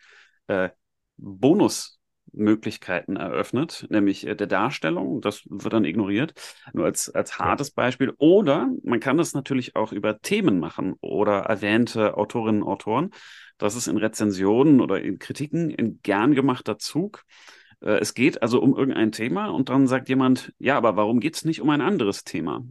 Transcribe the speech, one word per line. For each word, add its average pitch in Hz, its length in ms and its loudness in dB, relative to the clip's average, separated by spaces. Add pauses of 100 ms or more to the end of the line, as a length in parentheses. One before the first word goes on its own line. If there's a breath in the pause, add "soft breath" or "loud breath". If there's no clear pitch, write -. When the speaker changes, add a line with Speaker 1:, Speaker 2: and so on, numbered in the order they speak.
(460 soft breath)
Speaker 1:
äh, 92 240 -2 (480)
Bonusmöglichkeiten 107 2000 -2
eröffnet, 90 760 -4
nämlich, 101 360 0
äh, 104 100 -4
der 101 100 -2
Darstellung, 139 720 -2
das - 300 -4
wird 101 240 -6
dann 110 100 4
ignoriert, 101 480 -2 (400 loud breath)
nur - 140 0
als, - 240 -4
als - 280 -4
Speaker 2:
Ja. - 60 -2
Speaker 1:
hartes 117 280 0
Beispiel. 123 440 0
Oder 185 540 4 (120)
man 117 180 0
kann 139 180 2
das 165 160 -2
natürlich 127 420 -4
auch 110 160 -2
über 107 300 -2
Themen 180 360 2
machen 85 440 -4
oder 101 380 0
erwähnte 107 760 0
Autorinnen 107 460 0
und - 60 -4
Autoren. 113 420 -4 (480 loud breath)
Das 104 180 -2
ist 120 100 -6
in 107 120 -2
Rezensionen 110 800 4
oder 95 220 0
in 92 160 -6
Kritiken 156 600 -6
ein 107 240 -4
gern 107 320 2
gemachter 127 440 0
Zug. - 460 -6 (580 loud breath)
Äh, 104 160 2
es - 160 -2
geht - 280 0
also 117 200 2
um 135 140 4
irgendein 113 360 0
Thema 170 380 -4
und - 180 -2
dann 131 180 4
sagt 127 220 0
jemand, 131 500 2
„Ja, 135 200 0
aber 110 180 2
warum 107 240 2
geht's 156 240 -4
nicht 160 160 -4
um 143 100 0
ein 147 120 2
anderes 127 420 0
Thema?“ 80 460 -6